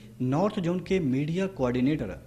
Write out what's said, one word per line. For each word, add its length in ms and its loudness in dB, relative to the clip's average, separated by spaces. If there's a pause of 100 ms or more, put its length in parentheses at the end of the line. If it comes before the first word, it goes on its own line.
(220)
नॉर्थ 380 2
जोन 200 0
के 200 0
मीडिया 480 0
कोऑर्डिनेटर 800 0